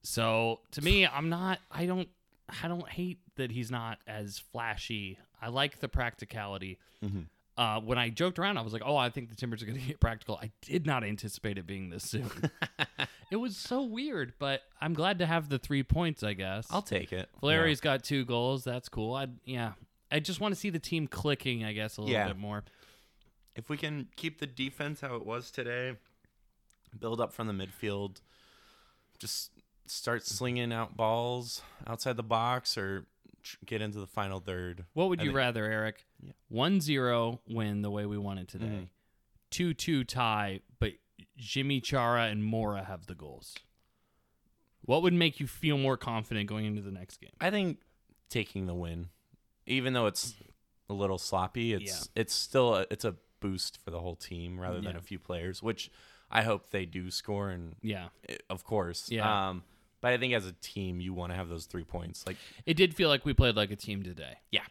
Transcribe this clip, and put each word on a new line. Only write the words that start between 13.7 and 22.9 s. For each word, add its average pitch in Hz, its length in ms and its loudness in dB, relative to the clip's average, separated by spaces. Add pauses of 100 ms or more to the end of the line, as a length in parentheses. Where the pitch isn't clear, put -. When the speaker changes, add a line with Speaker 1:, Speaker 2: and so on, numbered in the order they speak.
Speaker 1:
weird, 226 560 -2
but 139 240 0 (180)
I'm 165 140 0
glad 175 240 2
to 175 80 4
have 160 220 2
the 139 100 2
three 139 240 2
points, 165 400 4
I 104 120 0
guess. 95 360 -4
Speaker 2:
I'll 196 120 2
take - 300 -2
it. 92 160 -4 (120)
Speaker 1:
Valeri's 156 400 4
Speaker 2:
Yeah. 147 140 4
Speaker 1:
got 127 100 -2
two 139 200 2
goals. 123 380 2
That's 123 260 -4
cool. 110 260 -2
I, 135 120 -4 (180)
yeah. 120 280 -4 (400)
I 151 80 4
just 175 200 -4
wanna 208 140 2
see 202 160 -2
the 165 80 -2
team 156 300 -2
clicking, 131 560 -2
I 107 80 -4
guess, 107 240 -4
a 107 60 -8
little 110 100 0
Speaker 2:
Yeah. 104 160 4
Speaker 1:
bit 92 80 -4
more. 104 260 -6 (960)